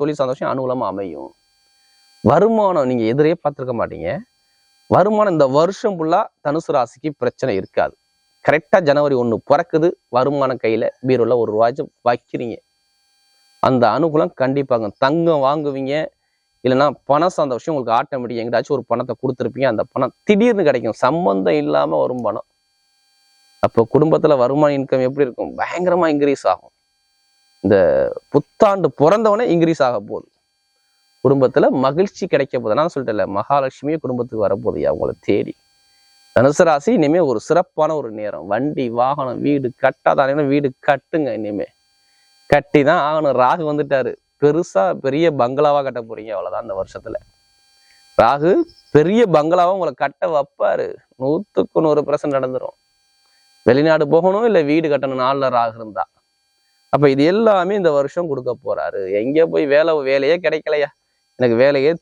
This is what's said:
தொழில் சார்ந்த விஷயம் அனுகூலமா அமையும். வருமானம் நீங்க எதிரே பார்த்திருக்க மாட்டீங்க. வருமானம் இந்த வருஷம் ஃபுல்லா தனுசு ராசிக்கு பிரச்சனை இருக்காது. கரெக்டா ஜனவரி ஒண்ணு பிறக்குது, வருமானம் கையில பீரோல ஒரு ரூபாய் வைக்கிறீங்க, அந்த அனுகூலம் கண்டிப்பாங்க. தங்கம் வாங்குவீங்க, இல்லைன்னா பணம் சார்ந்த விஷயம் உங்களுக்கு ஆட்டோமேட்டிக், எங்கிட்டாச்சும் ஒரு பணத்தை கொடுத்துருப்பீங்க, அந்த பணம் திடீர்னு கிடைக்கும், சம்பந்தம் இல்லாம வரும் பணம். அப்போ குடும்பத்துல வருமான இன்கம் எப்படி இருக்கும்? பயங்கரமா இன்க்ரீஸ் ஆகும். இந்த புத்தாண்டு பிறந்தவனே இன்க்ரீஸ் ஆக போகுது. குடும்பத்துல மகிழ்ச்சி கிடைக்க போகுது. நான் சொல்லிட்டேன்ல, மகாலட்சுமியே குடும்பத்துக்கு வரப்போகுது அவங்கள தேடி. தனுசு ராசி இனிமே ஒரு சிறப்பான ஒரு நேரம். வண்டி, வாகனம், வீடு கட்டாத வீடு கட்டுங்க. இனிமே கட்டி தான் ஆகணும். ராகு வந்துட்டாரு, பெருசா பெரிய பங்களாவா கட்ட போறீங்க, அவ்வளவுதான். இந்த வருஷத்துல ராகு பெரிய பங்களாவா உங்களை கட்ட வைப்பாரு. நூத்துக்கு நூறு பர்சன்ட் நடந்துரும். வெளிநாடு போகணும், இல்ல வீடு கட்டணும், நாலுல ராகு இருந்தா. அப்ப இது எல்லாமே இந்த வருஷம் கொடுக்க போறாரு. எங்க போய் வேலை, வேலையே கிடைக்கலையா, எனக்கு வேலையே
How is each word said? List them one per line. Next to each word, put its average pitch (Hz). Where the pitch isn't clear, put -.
தொழில் 147
சார்ந்த 131
விஷயம் -
அனுகூலமா 127
அமையும். 82
வருமானம் 185
நீங்க 120
எதிரே 151
பார்த்திருக்க 139
மாட்டீங்க. 82
வருமானம் 208
இந்த 147
வருஷம் 190
ஃபுல்லா 165
தனுசு 151
ராசிக்கு 131
பிரச்சனை 123
இருக்காது. 80
கரெக்டா 156
ஜனவரி 143
ஒண்ணு 117
பிறக்குது, 156
வருமானம் 131
கையில 113
பீரோல 123
ஒரு 107
ரூபாய் 120
வைக்கிறீங்க, 120
அந்த 127
அனுகூலம் 160
கண்டிப்பாங்க. 131
தங்கம் 156
வாங்குவீங்க, 139
இல்லைன்னா 127
பணம் 160
சார்ந்த 135
விஷயம் 160
உங்களுக்கு 117
ஆட்டோமேட்டிக், 123
எங்கிட்டாச்சும் 120
ஒரு 113
பணத்தை 120
கொடுத்துருப்பீங்க, 127
அந்த 104
பணம் 127
திடீர்னு 202
கிடைக்கும், 120
சம்பந்தம் 170
இல்லாம 147
வரும் 127
பணம். 107
அப்போ -
குடும்பத்துல 151
வருமான 143
இன்கம் 131
எப்படி 139
இருக்கும்? 101
பயங்கரமா 175
இன்க்ரீஸ் 143
ஆகும். -
இந்த 101
புத்தாண்டு 196
பிறந்தவனே 208
இன்க்ரீஸ் 165
ஆக 123
போகுது. 101
குடும்பத்துல 139
மகிழ்ச்சி 165
கிடைக்க 139
போகுது. 113
நான் 165
சொல்லிட்டேன்ல, 113
மகாலட்சுமியே 139
குடும்பத்துக்கு 120
வரப்போகுது 95
அவங்கள 73
தேடி. 110
தனுசு 143
ராசி 151
இனிமே 156
ஒரு 110
சிறப்பான 156
ஒரு 123
நேரம். 98
வண்டி, 139
வாகனம், 131
வீடு 139
கட்டாத 143
வீடு 143
கட்டுங்க. 143
இனிமே 104
கட்டி 147
தான் 170
ஆகணும். 151
ராகு 156
வந்துட்டாரு, 139
பெருசா 170
பெரிய 143
பங்களாவா 143
கட்ட 123
போறீங்க, 110
அவ்வளவுதான். 95
இந்த 98
வருஷத்துல -
ராகு 143
பெரிய 185
பங்களாவா 175
உங்களை 156
கட்ட 143
வைப்பாரு. 147
நூத்துக்கு 165
நூறு 147
பர்சன்ட் 143
நடந்துரும். 127
வெளிநாடு 151
போகணும், 190
இல்ல 196
வீடு 160
கட்டணும், 135
நாலுல 135
ராகு 117
இருந்தா. 101
அப்ப 139
இது 139
எல்லாமே 202
இந்த 170
வருஷம் 143
கொடுக்க 127
போறாரு. 87
எங்க 135
போய் 165
வேலை, 160
வேலையே 139
கிடைக்கலையா, 151
எனக்கு 120
வேலையே 139